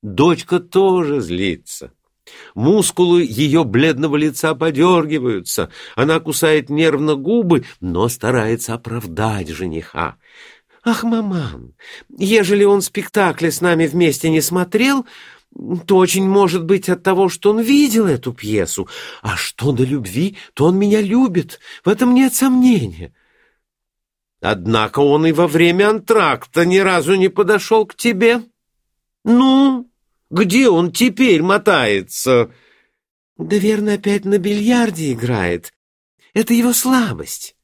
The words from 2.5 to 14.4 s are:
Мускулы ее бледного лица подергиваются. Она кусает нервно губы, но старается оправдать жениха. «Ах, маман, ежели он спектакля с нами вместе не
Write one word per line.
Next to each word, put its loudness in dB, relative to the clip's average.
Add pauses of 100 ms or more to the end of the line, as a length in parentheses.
Мускулы 2
ее 0
бледного -2
лица -2
подергиваются. -2 (260)
Она 0
кусает 0
нервно 0
губы, 0 (160)
но -2
старается -4
оправдать -6
жениха. -8 (680)
«Ах, -2
маман, -6 (360)
ежели 2
он 4
спектакля -2
с -6
нами 2
вместе 0
не 2